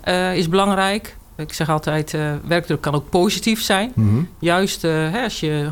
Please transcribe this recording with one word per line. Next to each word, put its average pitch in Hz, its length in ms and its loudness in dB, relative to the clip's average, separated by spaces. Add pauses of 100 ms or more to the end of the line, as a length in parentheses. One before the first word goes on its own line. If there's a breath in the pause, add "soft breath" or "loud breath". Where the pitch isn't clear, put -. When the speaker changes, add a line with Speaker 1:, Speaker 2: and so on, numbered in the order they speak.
Speaker 1:
eh, 180 340 0
is 180 140 0
belangrijk. 196 680 2 (200)
Ik 151 180 -10
zeg 156 160 -2
altijd, 156 440 0
eh, 151 180 -2 (160)
werkdruk 170 340 0
kan 147 140 -2
ook 143 140 -2
positief 208 540 2
zijn. 214 320 0
Speaker 2:
Mhm. 110 260 4 (180)
Speaker 1:
Juist, 180 440 0
eh, 165 80 2
hè, 160 320 0
als - 160 -4
je 151 320 -2